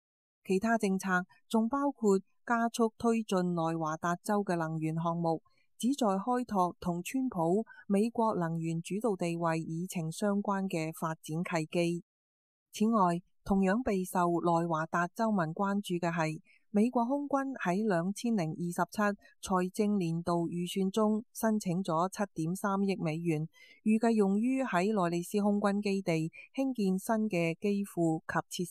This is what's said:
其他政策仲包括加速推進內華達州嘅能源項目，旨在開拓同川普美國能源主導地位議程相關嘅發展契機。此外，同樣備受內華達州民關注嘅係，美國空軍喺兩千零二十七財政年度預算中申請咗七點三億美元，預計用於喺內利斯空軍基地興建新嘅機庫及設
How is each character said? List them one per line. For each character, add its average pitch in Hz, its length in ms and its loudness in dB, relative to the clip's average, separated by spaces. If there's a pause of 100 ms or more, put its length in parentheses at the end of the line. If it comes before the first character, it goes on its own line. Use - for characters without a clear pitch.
(460)
其 185 120 2
他 226 200 2
政 196 200 0
策 190 120 -4 (400)
仲 226 180 2
包 277 240 0
括 196 260 4 (280)
加 233 240 2
速 226 280 0
推 226 240 0
進 180 320 0
內 165 220 0
華 160 220 -4
達 175 260 -2
州 208 180 0
嘅 190 140 -2
能 160 240 -2
源 156 160 -2
項 170 220 -2
目， 165 260 0 (340)
旨 233 120 0 (100)
在 233 80 2
開 247 380 0
拓 180 340 0
同 175 240 -2
川 262 240 -2
普 190 380 2 (220)
美 202 220 2
國 220 260 0
能 165 220 -2
源 165 240 -4
主 175 200 -6
導 220 160 0
地 170 180 -2
位 165 240 0
議 165 300 -6
程 160 200 -4
相 202 320 0
關 196 280 -2
嘅 160 240 -4
發 160 220 -4
展 160 280 -6
契 160 260 -2
機。 170 340 0 (680)
此 214 220 2
外， 180 280 4 (220)
同 196 160 2
樣 196 240 4
備 190 220 0
受 175 220 0 (140)
內 170 260 2
華 160 180 -2
達 175 300 0
州 220 160 0
民 202 80 2 (140)
關 202 280 0
注 180 140 -4
嘅 170 160 0
係， 160 300 -2 (280)
美 214 200 2
國 240 160 0
空 285 240 -2
軍 269 240 -2 (100)
喺 196 240 0
兩 180 260 0
千 233 220 -2
零 160 160 0
二 - 40 -6
十 175 360 -2
七 214 100 -4 (400)
財 185 300 0
政 208 260 0
年 170 240 0
度 170 280 0
預 175 200 -4
算 190 220 0
中 214 320 0 (100)
申 220 240 0
請 185 240 -2
咗 175 280 0
七 - 140 -4 (100)
點 165 200 -2
三 196 300 -2
億 196 140 0
美 165 180 -2
元， 165 320 0 (380)
預 220 120 4
計 226 140 4
用 202 260 4
於 254 240 2
喺 202 320 2
內 175 240 2
利 175 60 -2
斯 208 180 -2
空 208 200 2
軍 202 200 0
基 196 200 0
地 165 280 0 (240)
興 269 200 -2
建 190 260 0
新 220 300 0
嘅 170 320 0
機 202 240 0
庫 160 420 0
及 - 380 -4
設 - 60 -10